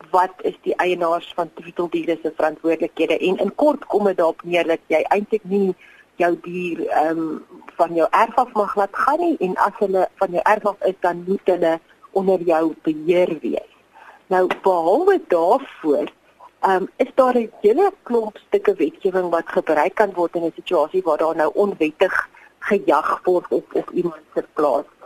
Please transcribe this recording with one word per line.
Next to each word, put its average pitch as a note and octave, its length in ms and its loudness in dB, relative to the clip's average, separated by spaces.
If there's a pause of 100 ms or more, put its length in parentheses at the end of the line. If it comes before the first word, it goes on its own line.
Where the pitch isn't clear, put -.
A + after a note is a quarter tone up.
(120)
wat F#3 200 2 (100)
is - 200 -4
die - 140 -4
eienaars F3 600 -2
van E3+ 180 -4
troeteldiere E3+ 680 -4
se D#3 140 -4
verantwoordelikhede. D#3+ 840 -2
En F#3 200 -2
in - 180 -2
kort D4 300 2
kom - 180 -2
dit F#3+ 140 0
daarop E3 260 0
neer F3 240 0
dat D#3+ 200 0
jy D#3 200 0
eintlik G#3 360 -2
nie F#3+ 320 0 (400)
jou F3 260 0
dier, F3 460 -6
ehm, D#3+ 500 -2 (380)
van E3+ 180 0
jou E3 180 2
erf A3 240 2
af B3 180 0
mag G3+ 220 -2
laat G3 200 0
gaan D4+ 240 0
nie, E4+ 200 0
en F#3 160 -2
as G3+ 240 2
hulle F#3+ 360 0
van F#3+ 160 -2
jou F3 120 -2
erf G#3+ 220 0
af G3+ 160 -4
is, F#3+ 180 0
dan F3 280 -2
moet G3 160 -2
hulle E3+ 360 2 (320)
onder F#3+ 300 0
jou E3 400 0
beheer E3 600 0
wees. - 280 -6 (580)
Nou, F#3 200 2 (140)
behalwe G3+ 680 2
daarvoor, E3+ 840 0 (480)
ehm, F#3+ 260 2 (100)
is B3+ 200 -2
daar B3+ 220 4
'n A3+ 140 -2 (100)
hele D#4 300 4 (120)
klomp A3+ 340 -4 (100)
stukke G3+ 260 2
wetgewing F3+ 560 -2
wat E3 160 -2
gebruik E3 500 0
kan G3 180 2
word F3 220 -2
in E3+ 80 -2
'n D#3+ 120 -2
situasie E3 480 0
waar D#3 140 0
daar D#3+ 180 0
nou D#3 180 2
onwettig F#3+ 760 0 (300)
gejag E3 640 0
word F3+ 260 0
op, - 240 -2
op - 200 -4
iemand E3 280 -4 (120)
se E3 100 -4 (100)
plaas. C#3+ 300 0 (220)